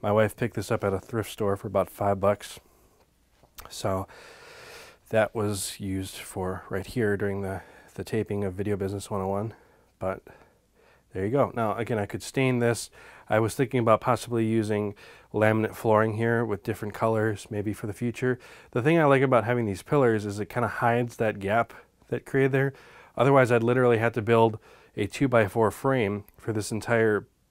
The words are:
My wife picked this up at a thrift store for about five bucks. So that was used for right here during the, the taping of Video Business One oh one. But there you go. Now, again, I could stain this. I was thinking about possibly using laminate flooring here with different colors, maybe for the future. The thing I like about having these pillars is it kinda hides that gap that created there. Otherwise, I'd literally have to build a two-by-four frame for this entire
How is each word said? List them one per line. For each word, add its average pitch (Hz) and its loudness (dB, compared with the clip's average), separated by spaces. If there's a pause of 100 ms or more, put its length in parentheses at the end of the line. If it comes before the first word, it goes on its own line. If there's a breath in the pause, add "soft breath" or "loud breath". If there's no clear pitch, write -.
My 104 0
wife 107 4
picked 117 -4
this 107 -6
up 110 -2
at 98 0
a 92 -4
thrift - -6
store 101 -2
for 113 -12
about 98 0
five 101 -2
bucks. 101 -2 (1080 soft breath)
So 95 -4 (1040 loud breath)
that 110 2
was 104 -4
used 98 -6
for 92 -8
right 92 -6
here 104 -2
during 98 -4
the, 95 -8 (340 loud breath)
the 98 -10
taping 104 -4
of 95 -4
Video 101 -4
Business 98 -6
One 98 -4
oh 95 -4
one. 101 -4 (460 soft breath)
But 95 -6 (920 loud breath)
there 95 -4
you 110 -2
go. 131 2
Now, 110 -2
again, 110 -2
I 101 -2
could - -10
stain 131 0
this. 117 0 (400 loud breath)
I 110 4
was 113 0
thinking 127 -2
about 113 4
possibly 117 0
using 104 0 (380 loud breath)
laminate 110 2
flooring 110 2
here 117 0
with 104 -6
different 104 -6
colors, 110 -2
maybe 104 -4
for 107 -10
the 104 -8
future. 123 -4 (320 loud breath)
The 123 -2
thing 160 4
I 156 4
like 135 6
about 127 4
having 120 0
these 98 -4
pillars 117 2
is 101 -6
it 104 -6
kinda 120 -2
hides 117 -2
that 107 -2
gap 104 0 (360)
that 123 -6
created 135 2
there. 135 0 (440 loud breath)
Otherwise, 131 6
I'd 117 4
literally 120 4
have 113 0
to 120 -2
build 113 4 (360 loud breath)
a 101 -2
two-by-four 113 2
frame 107 -2 (140)
for - -8
this 107 -4
entire 110 0 (260)